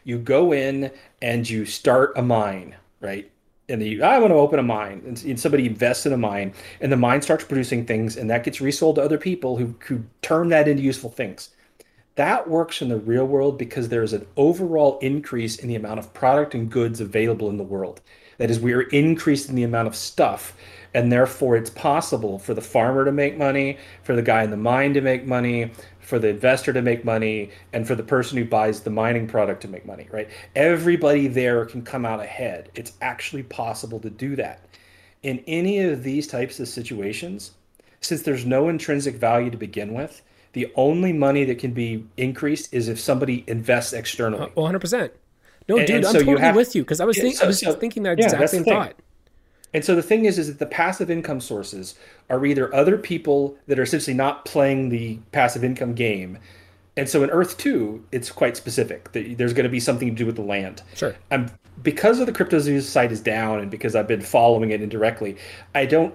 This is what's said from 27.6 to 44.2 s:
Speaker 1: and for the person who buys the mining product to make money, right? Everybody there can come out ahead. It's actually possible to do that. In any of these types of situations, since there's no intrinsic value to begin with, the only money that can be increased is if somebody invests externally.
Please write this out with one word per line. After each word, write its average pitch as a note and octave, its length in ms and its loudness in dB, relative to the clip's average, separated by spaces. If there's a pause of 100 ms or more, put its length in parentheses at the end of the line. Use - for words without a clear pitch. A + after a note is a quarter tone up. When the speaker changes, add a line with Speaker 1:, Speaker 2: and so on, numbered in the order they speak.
Speaker 1:
and A2 160 -4
for B2 80 0
the A2 80 -6
person B2+ 340 0
who A#2+ 60 0
buys A2 380 0
the - 80 -8
mining A2+ 360 0
product G2+ 360 -2
to G#2 60 -14
make F#2 180 -16
money, G2 260 -16
right? G#2+ 180 -10 (260)
Everybody D#3 720 4
there B2 380 2
can A#2+ 180 -12
come B2 220 -6
out A2 140 -4
ahead. G#2 560 -10
It's B2+ 260 -14
actually C3 420 -8
possible A2+ 580 -10
to A2 80 -10
do C3 260 -8
that. - 300 -8 (560)
In C3 260 -6
any F3+ 320 0
of D3+ 240 -2
these C#3 240 -4
types B2+ 320 -6
of A#2+ 80 -6
situations, A#2 840 -10 (500)
since - 220 -4
there's B2+ 220 -2
no C3 220 2
intrinsic C#3+ 480 -2
value A#2+ 340 2
to A#2 80 -10
begin G#2 360 -8
with, C#3 300 -10 (280)
the A#2+ 240 -6
only E3 380 2
money C#3+ 320 2
that B2 140 -2
can B2 120 -4
be A2+ 340 -4 (120)
increased C3+ 560 -4
is A#2 160 -2
if A#2 100 -6
somebody B2+ 480 0
invests A#2 460 0
externally. A2+ 500 -4